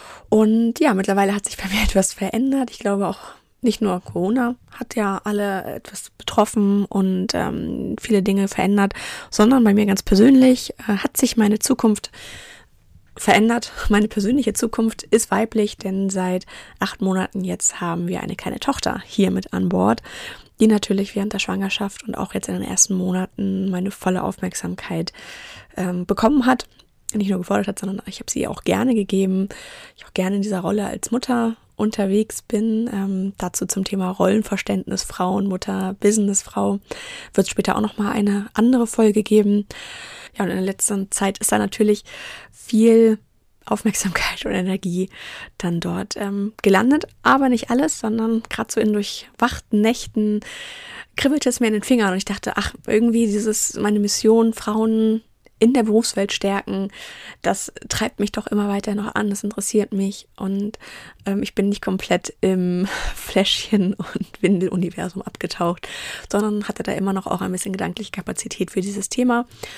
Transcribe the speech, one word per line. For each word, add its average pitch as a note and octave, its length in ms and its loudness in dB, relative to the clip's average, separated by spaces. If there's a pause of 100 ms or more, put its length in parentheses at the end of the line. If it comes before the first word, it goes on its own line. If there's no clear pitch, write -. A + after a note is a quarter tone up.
(280)
Und A3 500 4
ja, D4 140 4
mittlerweile G3 420 2
hat G3+ 120 -4
sich - 100 -8
bei G3 120 -8
mir G#3+ 140 0
<laughs> - 20 2
etwas - 280 2
verändert. C4 580 -2
Ich - 80 -18
glaube G3+ 280 -2
auch G3 120 -6 (440)
nicht A3 180 2
nur F#3 200 0
Corona A#3+ 540 0 (160)
hat - 240 -12
ja G3 300 -2
alle G3+ 400 -2
etwas - 540 -12
betroffen G3+ 640 2
und, F#3+ 500 0
ähm, - 640 -4
viele G3+ 240 2
Dinge G3 240 2
verändert, G3 460 2 (380)
sondern A#3+ 340 6
bei G3+ 80 6
mir G#3 140 4
ganz G3 160 2
persönlich, B3+ 720 6 (120)
äh, G3+ 120 0
hat - 180 -4
sich - 220 2
meine G#3+ 200 4
Zukunft - 520 2 (1040)
verändert. A3+ 560 2 (160)
Meine G#3 200 4
persönliche G#3+ 440 0
Zukunft A3+ 500 -2
ist - 280 2
weiblich, G#3+ 480 0
denn F#3+ 320 -2
seit F#3 360 -2 (320)
acht - 220 -6
Monaten F#3+ 420 -2
jetzt - 380 -4
haben F3 280 -4
wir F3+ 140 -4
eine - 140 -6
kleine - 240 -8
Tochter - 440 -2
hier F#3+ 260 0
mit F#3 220 -4
an F#3 160 0
Bord, F#3 340 2 (580)
die A3 60 8
natürlich G3+ 500 2
während G3+ 160 -4
der G3 60 -6
Schwangerschaft G3 680 -4
und G#3+ 100 -8
auch - 180 -6
jetzt - 140 -4
in F#3 60 -4
den F#3 80 -4
ersten F#3+ 320 0
Monaten F#3+ 760 -2
meine F#3 200 -4
volle F#3 320 -2
Aufmerksamkeit, F3+ 920 -6 (640)
ähm, F3+ 300 -4
bekommen G3+ 400 4
hat. B3+ 220 2 (460)
Nicht G3+ 160 0
nur F#3 80 0
gefordert G3+ 300 -2
hat, F#3+ 100 -6
sondern G3 280 -6
ich - 140 -12
habe - 100 -10
sie - 160 -2
auch - 180 -8
gerne A3+ 300 2
gegeben. F#3+ 540 0 (480)
Ich - 80 -20
auch - 80 -20
gerne F#3 240 -2
in G3 60 0
dieser G3 180 -2
Rolle G3 260 -2
als - 240 -8
Mutter A#3 460 0 (200)
unterwegs G#3+ 680 0
bin. A3 500 0
Ähm, G3 460 -2
dazu F3+ 280 -4
zum F#3+ 180 -2
Thema F#3+ 260 -2
Rollenverständnis, F#3+ 920 0
Frauenmutter, F#3+ 960 -2
Businessfrau, G3+ 800 0 (520)
wird's - 180 2
später - 260 0
auch - 40 0
nochmal G#3 320 -2
eine G3+ 420 0
andere A#3+ 320 4
Folge G#3+ 360 4
geben. G#3 440 4 (680)
Ja, G3+ 80 0
und F3 60 0
in - 60 -2
der F#3 100 -2
letzten G3 440 -2
Zeit G3 280 0
ist - 140 0
da G#3 60 4
natürlich G#3 460 2 (640)
viel A3+ 520 6 (460)
Aufmerksamkeit - 800 -2
und E3+ 80 -4
Energie F#3 580 -2 (480)
dann F3 220 -2
dort, F3+ 360 -6
ähm, G3+ 360 -4 (100)
gelandet. A3 440 4 (160)
Aber C4 260 4
nicht A#3+ 220 0
alles, C#4 280 0
sondern A3+ 500 0
grad - 220 -6
so A3 100 0
in G#3+ 120 4
durchwachten - 880 -2
Nächten G#3+ 600 0 (760)
kribbelte C#4 320 2
es B3 120 -2
mir A#3 80 4
in G#3+ 40 2
den G#3 100 0
Fingern G#3+ 300 4
und F#3 60 0
ich - 80 -6
dachte, - 300 -6
ach, - 180 -4 (120)
irgendwie A3+ 400 4
dieses, G#3+ 480 0
meine G#3 240 0
Mission, A3 540 4
Frauen A3 720 0 (360)
in A#3 140 6
der B3 120 4
Berufswelt G#3 480 2
stärken, G3 580 -2 (500)
das - 320 -2 (160)
treibt - 320 -4
mich G3+ 100 0
doch - 160 -8
immer G#3 220 0
weiter G3+ 260 -2
noch G3+ 200 -6
an, G#3 160 0
das G3+ 120 -4
interessiert G3+ 500 -2
mich G3 440 -4
und, G3 420 -4 (460)
ähm, G3 180 -2
ich - 120 -8
bin G3+ 160 2
nicht G3+ 100 -4
komplett - 640 -2
im F3+ 440 2 (160)
<laughs> - 120 -4
Fläschchen- G3 800 0
und - 480 -8
Windeluniversum F3+ 800 0
abgetaucht, - 640 -4 (420)
sondern G#3 380 -2
hatte - 140 -8
da - 100 -4
immer G3 220 -2
noch F#3+ 120 -6
auch F3+ 140 -2
ein F3+ 120 -4
bisschen F#3 200 -6
gedankliche F#3+ 380 -8
Kapazität - 600 -8
für F#3 120 -2
dieses G3+ 260 -6
Thema B3 380 0 (320)